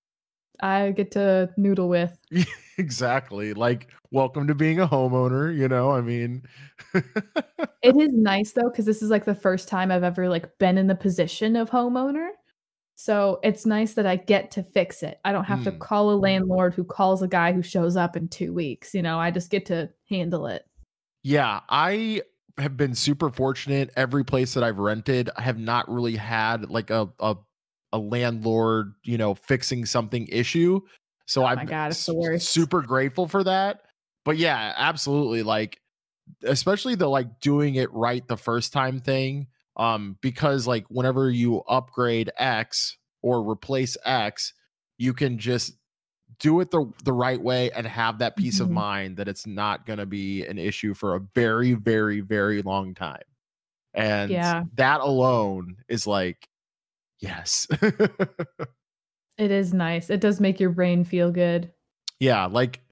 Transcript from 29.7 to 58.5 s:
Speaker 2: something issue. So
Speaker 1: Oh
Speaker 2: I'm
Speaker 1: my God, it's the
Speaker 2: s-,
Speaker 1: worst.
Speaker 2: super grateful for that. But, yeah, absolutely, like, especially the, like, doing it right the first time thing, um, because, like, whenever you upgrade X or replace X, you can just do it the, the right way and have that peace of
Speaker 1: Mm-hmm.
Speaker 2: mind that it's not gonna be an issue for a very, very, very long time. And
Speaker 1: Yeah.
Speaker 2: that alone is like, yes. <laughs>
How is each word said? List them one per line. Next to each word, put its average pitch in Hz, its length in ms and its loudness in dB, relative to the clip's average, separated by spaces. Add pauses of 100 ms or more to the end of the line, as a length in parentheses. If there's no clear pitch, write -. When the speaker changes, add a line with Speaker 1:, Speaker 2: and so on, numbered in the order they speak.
Speaker 2:
something 117 420 -2
issue. 170 520 2 (460)
So 131 180 0
Speaker 1:
Oh - 20 4
Speaker 2:
I'm 127 140 0
Speaker 1:
my 127 40 -8
God, 156 280 -4
it's - 120 -6
the 170 160 -4
Speaker 2:
s-, 165 100 -2
Speaker 1:
worst. 170 220 -2
Speaker 2:
super 165 300 2
grateful 131 440 0
for 196 180 0
that. 190 380 0 (440)
But, 156 100 0
yeah, 139 400 0
absolutely, 139 640 0
like, 107 380 -2 (640)
especially 196 520 0
the, 175 120 2
like, 131 320 -2
doing 143 360 2
it 131 160 0
right 120 360 -2
the 117 100 -2
first 117 340 -2
time 131 280 -2
thing, 135 480 -2 (280)
um, 107 460 -2
because, 131 440 0
like, 117 240 -2
whenever 127 400 2
you 120 320 2
upgrade 120 760 0
X 113 600 -2 (240)
or 120 260 0
replace 123 560 -2
X, 113 500 -2 (440)
you 123 160 0
can 123 240 -2
just 120 360 -2 (640)
do 160 200 4
it 175 120 -2
the, 151 180 0 (140)
the 135 80 0
right 123 300 0
way 123 300 0
and 113 140 -8
have 113 320 -2
that 117 180 -2
peace 117 240 0
of 117 80 0
Speaker 1:
Mm-hmm. - 40 0
Speaker 2:
mind 98 460 -4
that 101 100 -6
it's 98 180 -10
not 104 400 -4
gonna 104 200 -6
be 98 400 -6
an 95 120 -8
issue 101 360 -4
for 98 220 -2
a 95 40 -2 (140)
very, 120 400 2
very, 107 460 0
very 104 420 0
long 95 320 -4
time. 80 280 -10 (720)
And 107 460 -2
Speaker 1:
Yeah. 170 240 -2 (100)
Speaker 2:
that 139 280 2
alone 113 760 0 (120)
is 113 180 -4
like, 95 420 -2 (720)
yes. - 520 -4
<laughs> 151 60 0 (1600)